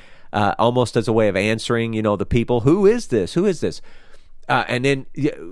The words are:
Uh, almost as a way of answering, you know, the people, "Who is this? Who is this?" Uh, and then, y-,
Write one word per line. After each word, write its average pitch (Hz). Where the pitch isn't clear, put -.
Uh, 101
almost 120
as 113
a 117
way 110
of 95
answering, 113
you 110
know, 104
the 95
people, 120
"Who 170
is 226
this? 98
Who 175
is 190
this?" 87
Uh, 123
and 123
then, 135
y-, 147